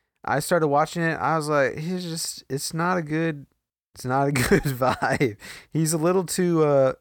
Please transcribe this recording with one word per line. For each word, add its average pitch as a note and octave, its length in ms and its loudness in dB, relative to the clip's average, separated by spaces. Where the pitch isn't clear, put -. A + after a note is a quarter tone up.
I B2+ 140 0
started D#3+ 300 2
watching D3+ 340 2
it. E3 160 0
I C3+ 180 0
was D3 120 -4
like, C#3+ 280 2
"He's F3+ 260 -6
just, E3 460 -8
it's C#3 260 -6
not F3 220 0
a F3 40 -2
good, D#3 460 -4
it's - 100 -12
not C#3 220 2
a C#3+ 40 0
<laughs> C3 180 2
good D#3+ 140 4
vibe. B2+ 720 0
He's D#3 200 0
a E3+ 40 0
little F3+ 260 2
too, E3+ 400 2
uh, C#3 380 4